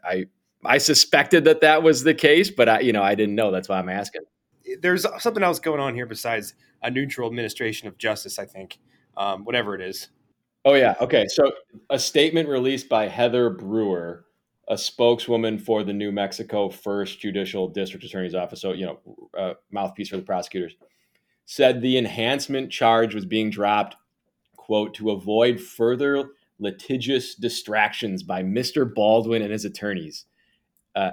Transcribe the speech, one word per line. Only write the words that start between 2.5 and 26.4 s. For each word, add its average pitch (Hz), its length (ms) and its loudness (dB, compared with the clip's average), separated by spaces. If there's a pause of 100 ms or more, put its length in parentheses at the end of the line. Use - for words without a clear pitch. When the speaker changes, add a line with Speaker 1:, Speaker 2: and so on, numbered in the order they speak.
Speaker 1:
but 117 180 4
I, 110 120 4
you 123 120 2
know, 104 100 2
I 101 120 2
didn't 104 220 0
know. 110 140 2
That's 92 180 -4
why 95 100 0
I'm 92 100 -4
asking. 95 340 -8 (580)
Speaker 2:
There's 180 260 2 (120)
something 214 240 -2
else 175 160 2
going 151 220 -2
on 135 140 -4
here 123 120 -8
besides 110 480 -6 (280)
a 120 80 -4
neutral 131 380 -4
administration 110 600 -6
of 92 80 -16
justice, 104 420 -6
I 101 60 -10
think, 95 340 -18 (380)
um, 98 280 -4
whatever 113 300 -2
it 92 60 -8
is. 92 280 -12 (560)
Speaker 1:
Oh, 139 100 8
yeah. 123 260 6
Okay. 123 280 2
So 143 240 4 (380)
a 135 80 0
statement 156 500 2
released 131 400 -2
by 107 200 2
Heather 120 420 2
Brewer, 95 720 -4 (440)
a 104 100 -2
spokeswoman 117 800 0
for 107 260 -2
the 101 80 -4
New 101 180 -4
Mexico 101 600 -4
First 101 500 -6
Judicial 95 480 -4
District 95 340 -8
Attorney's 92 320 -8
Office, 90 280 -6
so, 95 100 -4
you 90 140 -6
know, - 520 -16
uh, 92 160 -6 (160)
mouthpiece 98 380 -8
for 98 80 -10
the 90 60 -8
prosecutors, 90 520 -6 (720)
said 127 380 2
the 127 160 0
enhancement 127 760 -4
charge 113 420 4
was 98 120 -6
being 107 240 -2
dropped, 104 460 0 (600)
quote, 104 380 -2
"to 107 160 -2
avoid 107 500 2
further 139 720 0 (280)